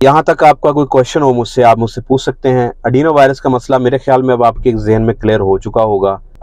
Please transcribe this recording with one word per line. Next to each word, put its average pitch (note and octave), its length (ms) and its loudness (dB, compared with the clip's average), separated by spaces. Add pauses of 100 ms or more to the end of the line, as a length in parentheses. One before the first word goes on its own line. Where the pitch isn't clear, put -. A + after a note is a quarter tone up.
यहाँ C#3+ 200 4
तक D#3+ 200 0
आपका D3+ 280 2
कोई D3 140 0
question C3+ 360 -2
हो C3+ 120 2
मुझसे, A#2+ 300 -2
आप A2+ 140 4
मुझसे A2+ 240 -6
पूछ C3 200 -2
सकते - 280 -4
हैं। B2 240 0 (140)
एडिनो C#3+ 260 0
वायरस C#3 260 2
का C#3 100 -4
मसला B2+ 300 -2
मेरे B2+ 180 0
ख्याल C3 260 0
में B2+ 100 0
अब A#2+ 100 0
आपके A#2 280 0
जहन A2 300 0
में A2+ 140 0
clear A2 240 0
हो F#2+ 180 0
चुका A2+ 240 -4
होगा। G2 400 -2 (220)